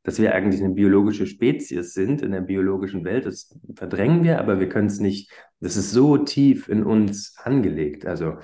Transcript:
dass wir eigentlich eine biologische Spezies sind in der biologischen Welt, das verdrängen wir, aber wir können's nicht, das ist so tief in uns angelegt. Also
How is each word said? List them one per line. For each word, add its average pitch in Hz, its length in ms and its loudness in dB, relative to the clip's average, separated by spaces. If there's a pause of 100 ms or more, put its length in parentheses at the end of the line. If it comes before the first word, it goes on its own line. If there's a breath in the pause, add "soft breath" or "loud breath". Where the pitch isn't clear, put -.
dass - 160 -6
wir 107 160 2
eigentlich 98 280 0
eine 95 120 -2
biologische 101 520 2
Spezies - 680 -4
sind 123 260 -2
in - 120 -4
der 95 100 -4
biologischen 95 600 -2
Welt, 110 200 -2
das - 340 -12 (180)
verdrängen 98 460 0
wir, 165 180 2
aber 98 200 2
wir 92 80 0
können's 101 320 0
nicht, 101 300 -2 (300 loud breath)
das 92 160 -6
ist 104 160 -4
so 139 260 6
tief - 500 2
in 107 160 0
uns 107 580 0
angelegt. 80 600 -2
Also 82 400 -4